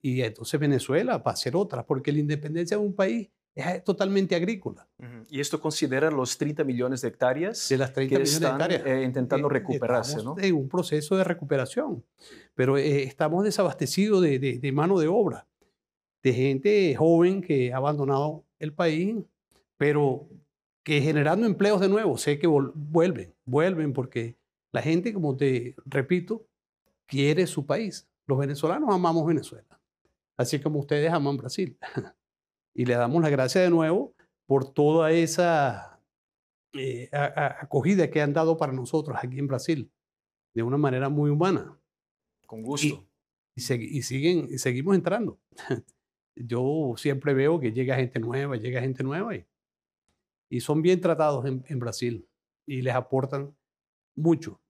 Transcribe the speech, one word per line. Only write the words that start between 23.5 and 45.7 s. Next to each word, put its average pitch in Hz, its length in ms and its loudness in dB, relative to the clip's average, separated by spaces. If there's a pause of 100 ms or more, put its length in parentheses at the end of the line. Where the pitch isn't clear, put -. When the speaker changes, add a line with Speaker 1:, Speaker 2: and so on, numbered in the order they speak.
Speaker 1:
porque 120 420 -6 (340)
la 120 120 -4
gente, 180 320 0
como 151 220 -2
te 131 400 0 (100)
repito, 175 600 -2 (640)
quiere 151 380 2
su 143 180 -6
país. 190 460 -4 (160)
Los 135 120 0
venezolanos 156 540 -2
amamos 170 340 2
Venezuela, - 540 -4 (560)
así 131 240 -2
como 151 200 -4
ustedes 147 320 0
aman 143 240 0
Brasil. 131 440 -6
<laughs> - 380 -10 (580)
Y 120 100 -2
le 123 80 2
damos 123 280 2
las 156 80 4
gracias 131 320 2
de 180 80 6
nuevo 170 460 2 (320)
por 135 260 2
toda 156 380 4
esa, 160 880 2 (760)
eh, 131 360 -8
a-, 143 140 0
a-, - 360 -2
acogida 156 480 2
que 156 100 0
han 143 120 0
dado 160 240 4
para 147 160 -2
nosotros 131 500 -4
aquí 127 160 -8
en 143 80 -4
Brasil, 131 460 -4 (640)
de 113 80 0
una 127 120 0
manera 139 320 2
muy 147 220 0
humana. 165 480 0 (720)
Speaker 2:
Con 110 160 -14
gusto. 143 420 -4 (480)
Speaker 1:
Y, 123 60 -12
y - 20 -10
segui-, 117 300 -4
y 135 100 -4
siguen, 147 480 0
y 135 80 -8
seguimos 135 380 0
entrando. 180 420 -2 (140)
<laughs> - 340 -8 (500)